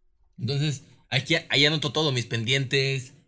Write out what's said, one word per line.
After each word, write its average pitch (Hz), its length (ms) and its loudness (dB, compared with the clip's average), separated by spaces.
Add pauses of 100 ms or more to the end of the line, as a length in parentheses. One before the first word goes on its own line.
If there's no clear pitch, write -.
(380)
Entonces, 139 460 -2 (260)
aquí, 135 260 0 (140)
ahí 139 160 6
anoto 147 260 0
todo, 151 200 0
mis 123 160 -2
pendientes 131 840 -2 (140)